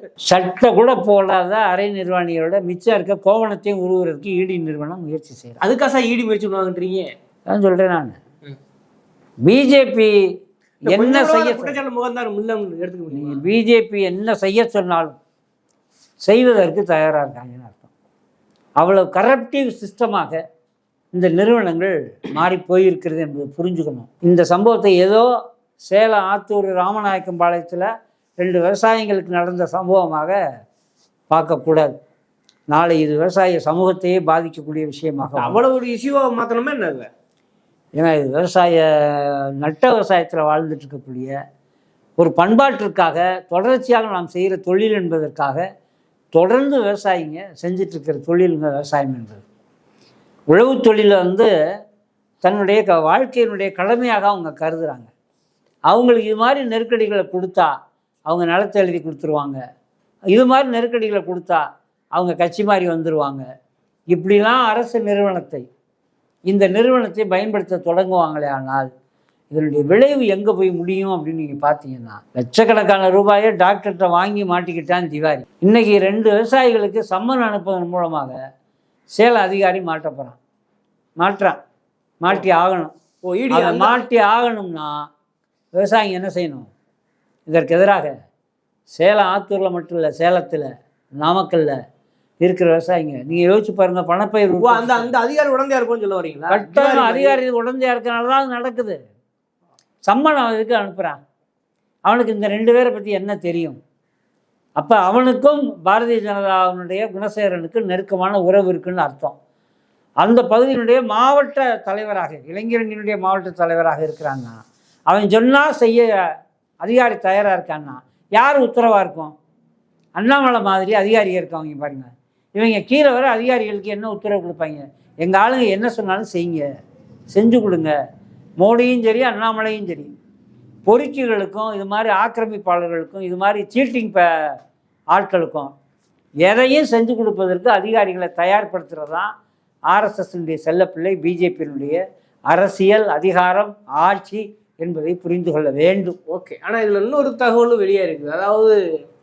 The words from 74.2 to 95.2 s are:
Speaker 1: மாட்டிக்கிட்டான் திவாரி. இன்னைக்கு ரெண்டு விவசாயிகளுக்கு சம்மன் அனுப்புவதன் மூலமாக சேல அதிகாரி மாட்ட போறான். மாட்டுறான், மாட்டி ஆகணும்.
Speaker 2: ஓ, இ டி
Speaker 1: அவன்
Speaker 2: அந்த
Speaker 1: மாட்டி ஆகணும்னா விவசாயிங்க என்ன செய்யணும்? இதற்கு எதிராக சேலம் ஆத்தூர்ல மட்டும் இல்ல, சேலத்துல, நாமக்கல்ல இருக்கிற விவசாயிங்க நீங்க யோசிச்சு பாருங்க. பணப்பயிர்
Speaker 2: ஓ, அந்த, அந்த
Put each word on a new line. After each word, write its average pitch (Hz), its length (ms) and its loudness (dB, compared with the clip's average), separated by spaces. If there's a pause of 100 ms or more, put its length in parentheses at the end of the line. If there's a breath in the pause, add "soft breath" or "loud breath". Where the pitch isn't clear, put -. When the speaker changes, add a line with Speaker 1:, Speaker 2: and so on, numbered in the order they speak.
Speaker 1:
மாட்டிக்கிட்டான் 175 600 -4
திவாரி. 151 300 -2 (240)
இன்னைக்கு 214 260 4 (140)
ரெண்டு 214 260 0
விவசாயிகளுக்கு 226 720 2 (100)
சம்மன் 240 340 -2
அனுப்புவதன் 180 480 -6
மூலமாக 156 360 -4 (800)
சேல 226 360 4
அதிகாரி 190 400 0
மாட்ட 160 300 -6
போறான். 123 200 -16 (840)
மாட்டுறான், 196 400 0 (640)
மாட்டி 185 240 0 (140)
ஆகணும். 180 300 -2 (300)
Speaker 2:
ஓ, 180 180 -6
இ - 80 -2
டி 240 60 0
Speaker 1:
அவன் 175 140 2
Speaker 2:
அந்த 175 160 0
Speaker 1:
மாட்டி 240 320 0 (160)
ஆகணும்னா 202 540 -4 (880)
விவசாயிங்க 196 440 0
என்ன 190 180 -8
செய்யணும்? 143 300 -8 (800)
இதற்கு 160 280 2
எதிராக 185 300 4 (920)
சேலம் 196 380 2
ஆத்தூர்ல 196 420 -4
மட்டும் 170 220 -8
இல்ல, 156 100 0 (100)
சேலத்துல, 165 460 0 (580)
நாமக்கல்ல 170 480 0 (720)
இருக்கிற 180 300 2
விவசாயிங்க 165 420 -2 (140)
நீங்க 170 200 0
யோசிச்சு 208 300 2
பாருங்க. 180 220 0 (100)
பணப்பயிர் 202 460 0
Speaker 2:
ஓ, 226 120 4 (120)
அந்த, 240 120 0 (100)
அந்த 247 120 -4 (100)